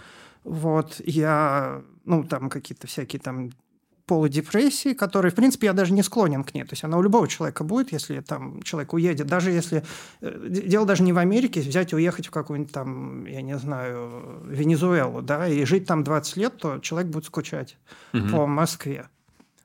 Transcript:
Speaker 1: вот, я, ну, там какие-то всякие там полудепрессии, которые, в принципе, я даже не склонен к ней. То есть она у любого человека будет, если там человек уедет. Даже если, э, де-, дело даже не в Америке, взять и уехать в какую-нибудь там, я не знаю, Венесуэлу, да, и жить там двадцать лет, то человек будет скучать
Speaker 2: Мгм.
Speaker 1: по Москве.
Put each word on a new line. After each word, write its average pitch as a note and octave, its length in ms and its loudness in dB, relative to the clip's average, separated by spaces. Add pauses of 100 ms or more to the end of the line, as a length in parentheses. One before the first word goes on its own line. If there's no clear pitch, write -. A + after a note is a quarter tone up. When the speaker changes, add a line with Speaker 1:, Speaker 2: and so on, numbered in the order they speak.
(420)
Speaker 1:
вот, D#3 640 -2
я, D3 760 2 (240)
ну, E3 200 2
там C3+ 260 -4
какие-то - 380 -12
всякие C3+ 320 -8
там B2+ 320 -8 (540)
полудепрессии, E3+ 880 2
которые, F#3 380 2
в - 20 -8
принципе, B3 320 4
я F#3+ 60 4
даже F#3 200 4
не G3 120 4
склонен D3 400 2
к - 100 -14
ней. C3+ 80 -4
То C3 120 -10
есть - 100 -10
она D#3+ 120 0
у F3+ 60 4
любого G3+ 240 6
человека - 380 -4
будет, B3 260 -2
если D3 300 -6
там C3+ 420 -10
человек D3 300 -6
уедет. E3 340 0
Даже F3+ 240 2
если, E3 320 0 (380)
э, - 280 -10
де-, F#3 140 -2
дело G3 240 4
даже F#3 160 4
не F3+ 100 6
в F3 60 4
Америке, G3 420 2
взять E3 320 0
и D#3+ 40 0
уехать E3+ 320 0
в - 20 -16
какую-нибудь D3 420 -6
там, C3 540 -8
я C3+ 160 -10
не C3+ 160 -6
знаю, B2+ 880 -8
Венесуэлу, C#3+ 760 2
да, D3 260 0
и D3 160 2
жить F#3 220 2
там D#3 180 2
двадцать D3+ 320 -2
лет, A3+ 200 -2
то C#3 220 -6
человек E3+ 320 -4
будет D#3 140 -6
скучать C#3+ 540 -8 (340)
Speaker 2:
Мгм. A2 180 0
Speaker 1:
по D3+ 160 4
Москве. C#3+ 640 -2 (560)